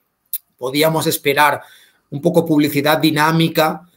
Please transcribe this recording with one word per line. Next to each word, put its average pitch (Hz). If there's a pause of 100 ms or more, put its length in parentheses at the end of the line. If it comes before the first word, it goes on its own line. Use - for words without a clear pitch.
(580)
podíamos 147
esperar 143 (480)
un 139
poco 170
publicidad 147
dinámica, 156